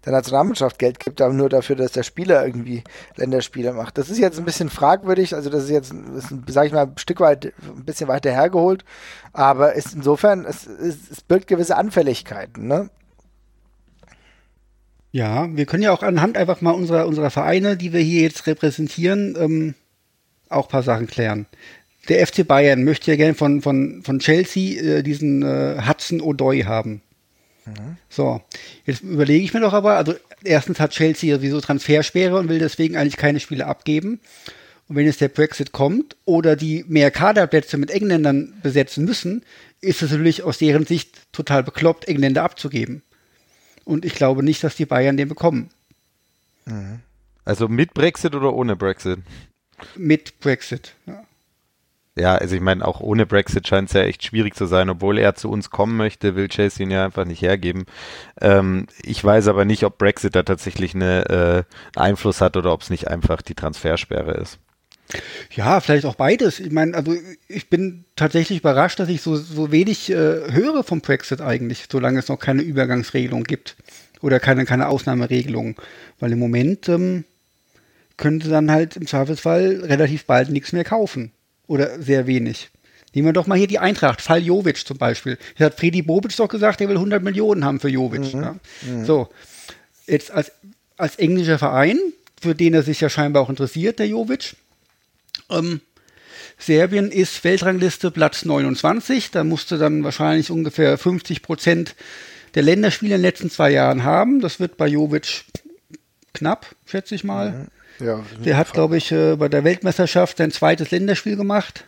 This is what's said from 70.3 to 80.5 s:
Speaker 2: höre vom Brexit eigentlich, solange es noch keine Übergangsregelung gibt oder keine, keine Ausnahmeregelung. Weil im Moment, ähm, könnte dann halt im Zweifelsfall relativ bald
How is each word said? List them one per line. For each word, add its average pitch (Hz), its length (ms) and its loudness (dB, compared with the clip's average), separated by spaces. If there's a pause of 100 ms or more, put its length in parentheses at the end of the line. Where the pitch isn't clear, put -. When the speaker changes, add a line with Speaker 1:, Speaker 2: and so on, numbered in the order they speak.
Speaker 2:
höre 262 320 2
vom 165 160 -4
Brexit 139 400 -2
eigentlich, 123 500 -6
solange 131 280 0
es 127 100 -6
noch 135 100 -4
keine 135 220 0
Übergangsregelung 127 840 -2
gibt - 320 -8 (440)
oder 135 180 2
keine, 131 280 2
keine 127 220 0
Ausnahmeregelung. 123 920 -2 (400)
Weil 120 120 -2
im 117 60 0
Moment, 123 520 0
ähm, 180 340 0 (920)
könnte 156 320 0
dann 151 200 4
halt 160 260 2
im 170 100 -10
Zweifelsfall 165 800 0
relativ 147 420 0
bald 127 240 2